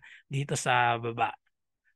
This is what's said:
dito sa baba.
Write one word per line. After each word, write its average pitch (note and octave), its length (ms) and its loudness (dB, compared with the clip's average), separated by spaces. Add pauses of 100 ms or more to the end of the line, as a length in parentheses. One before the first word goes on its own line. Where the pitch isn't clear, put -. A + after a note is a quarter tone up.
(280)
dito C#3 300 -4
sa A#2+ 400 2
baba. A#2 340 -2 (640)